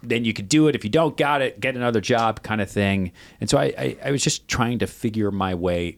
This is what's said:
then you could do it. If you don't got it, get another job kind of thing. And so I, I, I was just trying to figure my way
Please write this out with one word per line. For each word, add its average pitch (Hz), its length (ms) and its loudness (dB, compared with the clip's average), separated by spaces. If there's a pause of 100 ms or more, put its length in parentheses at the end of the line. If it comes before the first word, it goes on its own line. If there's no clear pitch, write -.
then 117 240 -2
you 113 80 2
could 101 160 -8
do 156 180 6
it. 143 80 4
If 107 80 -4
you 107 60 -2
don't 156 260 2
got 143 260 0
it, 117 200 -4
get 127 160 -2
another 120 240 2
job 113 420 0
kind 110 160 -2
of 98 100 -2
thing. 98 440 0 (260)
And 110 100 -4
so 143 80 4
I, 139 200 2
I, 131 260 -4
I 135 80 -2
was 139 100 0
just - 280 -2
trying 120 300 0
to 98 80 0
figure 107 440 -2
my 95 240 -2
way 87 420 -2